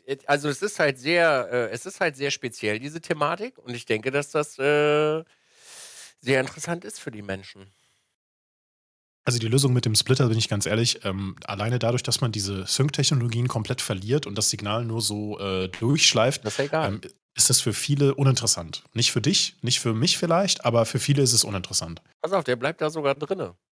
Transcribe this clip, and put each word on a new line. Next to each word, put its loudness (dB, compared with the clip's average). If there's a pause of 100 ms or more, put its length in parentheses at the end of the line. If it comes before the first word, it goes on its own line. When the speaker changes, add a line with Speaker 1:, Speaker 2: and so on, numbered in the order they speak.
Speaker 1:
ich, -6
also 2
es -4
ist -4
halt 2
sehr, 4
äh, 0
es -6
ist -12
halt 0
sehr -2
speziell, -4
diese -10
Thematik. -4
Und -10
ich -12
denke, 0
dass -2
das, -2
äh, 2 (960)
sehr 2
interessant -6
ist -12
für -10
die -12
Menschen. -10 (1500)
Speaker 2:
Also 0
die -2
Lösung 2
mit 2
dem 0
Splitter, 2
bin 2
ich -2
ganz -2
ehrlich, 0
ähm, -4 (100)
alleine -4
dadurch, 0
dass -2
man 0
diese -4
Sync-Technologien 0
komplett -4
verliert -2
und -10
das 2
Signal -4
nur -4
so, -4
äh, -2
durchschleift, 2
Speaker 1:
Das -2
ist 0
ja 2
egal. 0
Speaker 2:
ähm, -4 (340)
ist 4
das 6
für 0
viele 2
uninteressant. 2
Nicht 2
für 0
dich, 0
nicht 0
für 0
mich 2
vielleicht, 2
aber 4
für -2
viele 2
ist 4
es 4
uninteressant. -6 (180)
Speaker 1:
Pass -4
auf, 2
der 0
bleibt -4
da 0
sogar 0
drinne. -6 (220)